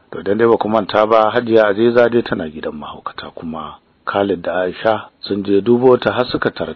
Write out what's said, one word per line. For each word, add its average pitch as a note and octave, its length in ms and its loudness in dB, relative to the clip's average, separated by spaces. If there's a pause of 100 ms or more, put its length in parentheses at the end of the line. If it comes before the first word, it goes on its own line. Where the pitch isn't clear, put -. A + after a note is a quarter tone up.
(100)
To G2+ 120 -12
dan G2 160 -2
dai A#2 100 4
ba A2+ 80 4
ku - 120 -4
manta G#2+ 380 2
ba, A2 240 4
Hajiya A2+ 400 2
Aziza A#2 400 2
dai A#2 120 2
tana G2 280 -6
gidan D#2 240 -10
mahaukata - 560 -14
kuma D#2 480 -12 (260)
Khalid G2 380 -2
da F2 240 -2
Aisha G#2 440 -4 (100)
sun G2+ 240 -6
je G2+ 160 2
dubo A#2+ 380 4
ta A2 140 0
har B2 140 -2
suka - 240 -4
tarar D#2+ 260 -8